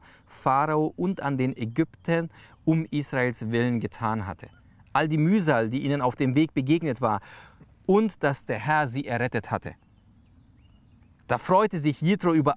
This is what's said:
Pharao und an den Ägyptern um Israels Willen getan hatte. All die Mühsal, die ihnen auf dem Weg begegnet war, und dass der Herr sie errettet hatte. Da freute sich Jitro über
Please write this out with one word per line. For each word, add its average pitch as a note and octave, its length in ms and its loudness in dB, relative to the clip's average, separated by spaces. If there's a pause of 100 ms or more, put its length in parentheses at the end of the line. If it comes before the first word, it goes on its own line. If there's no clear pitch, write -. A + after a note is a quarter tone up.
(260)
Pharao D3+ 720 0
und F3+ 260 -4
an C#3 160 -2
den C3 180 -2
Ägyptern D#3+ 760 -4 (320)
um D#3+ 260 2
Israels B2 640 -2
Willen A#2 300 2
getan A2 440 -4
hatte. - 220 -10 (440)
All D#3+ 160 0
die D#3 120 0
Mühsal, D#3 500 2
die C3+ 160 -4
ihnen C#3+ 160 0
auf B2+ 140 0
dem C3 180 0
Weg D#3 220 2
begegnet D3 460 0
war, G#2+ 180 0 (680)
und G#3 380 2
dass C#3 220 -2
der A#2 120 -4
Herr D3+ 300 0
sie B2+ 180 -6
errettet A#2+ 460 -4
hatte. - 240 -6 (1500)
Da A#2+ 120 -2
freute F#3+ 400 2
sich D3 220 0
Jitro F3 320 2
über D3 240 4